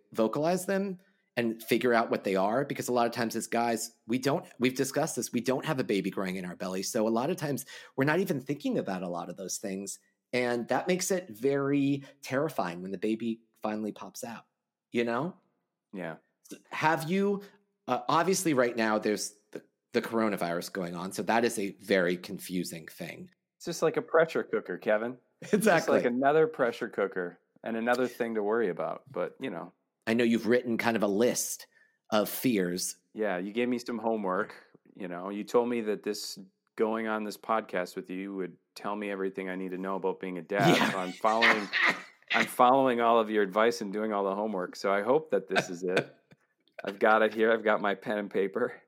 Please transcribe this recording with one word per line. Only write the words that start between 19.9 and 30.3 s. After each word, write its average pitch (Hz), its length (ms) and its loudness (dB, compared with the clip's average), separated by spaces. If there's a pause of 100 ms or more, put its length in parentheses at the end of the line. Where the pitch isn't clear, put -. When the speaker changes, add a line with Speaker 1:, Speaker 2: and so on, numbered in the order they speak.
Speaker 1:
the 117 80 2
coronavirus 95 720 -2
going 90 220 -6
on. 92 180 -8
So 107 120 -4
that 110 200 4
is 110 140 0
a 101 240 -4
very 92 340 2
confusing 90 720 -8
thing. 85 420 -14 (300)
Speaker 2:
It's - 80 -18
just 262 160 -6
like 156 160 2
a 147 40 0
pressure 160 400 4
cooker, 92 360 -4
Kevin. 113 380 0 (360)
Speaker 1:
Exactly. 175 460 4
Speaker 2:
It's 90 60 2
like 120 80 2
another 147 340 4
pressure 131 420 0
cooker 92 500 -2 (240)
and 113 140 -4
another 123 300 2
thing 117 300 -4
to 104 60 0
worry 107 280 2
about. 82 400 -6
But, 87 300 -4
you 127 100 -6
know. 87 220 -10 (340)
Speaker 1:
I 113 80 0
know 120 100 4
you've 113 220 2